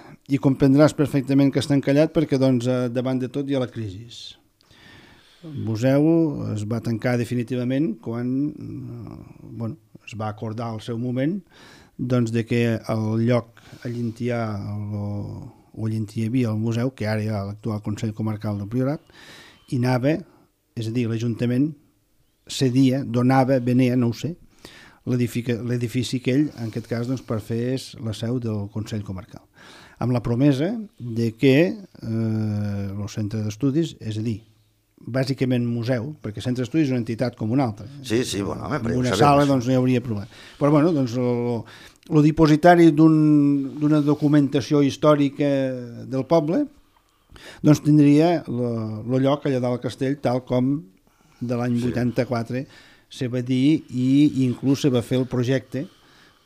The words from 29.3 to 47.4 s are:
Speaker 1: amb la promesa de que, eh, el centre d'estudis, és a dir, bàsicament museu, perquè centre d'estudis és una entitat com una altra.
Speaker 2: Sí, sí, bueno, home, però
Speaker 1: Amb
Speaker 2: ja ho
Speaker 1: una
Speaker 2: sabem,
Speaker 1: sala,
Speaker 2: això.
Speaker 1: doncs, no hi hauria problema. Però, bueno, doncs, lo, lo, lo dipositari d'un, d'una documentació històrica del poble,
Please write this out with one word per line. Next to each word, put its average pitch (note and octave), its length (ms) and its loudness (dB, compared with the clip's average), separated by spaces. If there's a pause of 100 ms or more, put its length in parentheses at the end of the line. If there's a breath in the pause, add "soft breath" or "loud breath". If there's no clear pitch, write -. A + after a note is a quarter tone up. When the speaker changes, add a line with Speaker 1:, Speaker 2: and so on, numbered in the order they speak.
Speaker 1:
amb B2 160 -2
la A#2+ 80 -2
promesa C3+ 500 0 (260)
de A#2 380 -4
que, C3+ 200 6 (120)
eh, A2 1200 -4
el G2+ 200 -8
centre G#2+ 360 -6
d'estudis, C#3 560 -2
és A2 180 -6
a G#2+ 40 -6
dir, A2+ 160 -4 (600)
bàsicament B2+ 640 -2
museu, A#2+ 580 -2
perquè G#2 200 -8
centre B2+ 220 -4
d'estudis D#3 240 0
és - 20 -2
una C3 80 0
entitat A#2+ 380 -4
com A2 160 -4
una C3+ 160 2
altra. G#2 180 -10 (160)
Speaker 2:
Sí, A#2+ 220 0
sí, G2 180 -4
bueno, E2 240 -6
home, B2+ 140 -4
però A2+ 80 -4
Speaker 1:
Amb - 60 -2
Speaker 2:
ja - 20 0
ho B2+ 40 0
Speaker 1:
una B2 100 0
Speaker 2:
sabem, G2 100 0
Speaker 1:
sala, C#3+ 240 6
Speaker 2:
això. C#3 80 2
Speaker 1:
doncs, B2+ 160 0
no C3 40 2
hi C3 40 4
hauria B2+ 260 2
problema. G#2+ 240 -6 (320 loud breath)
Però, C#3+ 140 2
bueno, D3+ 200 4
doncs, C3+ 220 -2
lo, B2 200 0
lo, A#2+ 200 -2 (540 loud breath)
lo D#3 140 4
dipositari D#3+ 680 6
d'un, D3 880 4
d'una D3+ 220 2
documentació D3 840 2
històrica C#3+ 640 2 (580)
del B2+ 220 -4
poble, E3 380 2 (1000 loud breath)